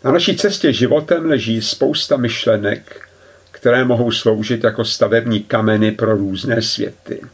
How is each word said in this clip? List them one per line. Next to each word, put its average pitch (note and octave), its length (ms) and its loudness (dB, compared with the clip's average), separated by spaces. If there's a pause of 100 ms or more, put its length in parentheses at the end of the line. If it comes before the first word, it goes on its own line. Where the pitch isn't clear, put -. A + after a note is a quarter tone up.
Na C3 80 2
naší F3 240 2
cestě F#3 360 0
životem D3+ 540 0
leží A2+ 360 0
spousta - 540 -2
myšlenek, A2 920 -2 (420)
které B2+ 340 2
mohou A#2+ 260 2
sloužit A2 540 0
jako A2 200 0
stavební A2+ 580 0
kameny A2 500 2
pro A2 240 0
různé G2+ 460 -2
světy. - 600 -8 (120)